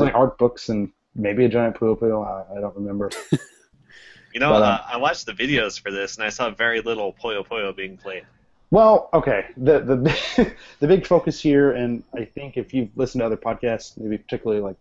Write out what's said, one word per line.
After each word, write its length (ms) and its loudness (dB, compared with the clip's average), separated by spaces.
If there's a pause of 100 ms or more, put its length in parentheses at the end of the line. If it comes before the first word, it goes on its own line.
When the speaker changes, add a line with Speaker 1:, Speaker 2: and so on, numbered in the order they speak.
Speaker 1:
like, 80 -2
art 220 4
books 300 0
and 240 -2 (240)
maybe 300 0
a 40 4
giant 280 0
Puyo 200 0
Puyo. 300 0
I, 300 -10
I 20 -8
don't 160 -8
remember. 340 -6 (220)
Speaker 2:
<laughs> 80 0 (960)
Speaker 3:
You 60 -8
know, 120 2
Speaker 1:
But, 100 6
Speaker 3:
uh, 120 6
Speaker 1:
um, 60 0 (140)
Speaker 3:
I 40 -4
watched 280 -2
the 60 -8
videos 500 -2
for 100 -8
this, 260 -6
and 60 -6
I 60 -2
saw 220 -4
very 300 -2
little 320 -4
Puyo 340 -6
Puyo 280 -6
being 220 -12
played. 300 -14 (420)
Speaker 1:
Well, 420 6
okay. 360 0 (100)
The, 220 4
the, 760 0 (140)
<laughs> 120 -20
the 80 2
big 200 4
focus 340 2
here, 300 4
and 320 -4 (120)
I 100 -6
think 300 -14
if 160 -6
you've 240 -4
listened 260 -2
to 40 0
other 120 -2
podcasts, 600 -4
maybe 220 -6
particularly, 420 -4
like, 200 -8